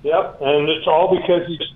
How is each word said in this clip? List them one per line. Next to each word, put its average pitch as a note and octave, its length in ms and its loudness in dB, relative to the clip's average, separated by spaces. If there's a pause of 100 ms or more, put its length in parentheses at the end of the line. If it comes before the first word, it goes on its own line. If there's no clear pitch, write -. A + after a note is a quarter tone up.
Yep, E3 380 -2
and D3 300 2
it's - 180 -4
all F3+ 260 4
because F3 360 0
you D#3+ 80 -8
just - 180 -12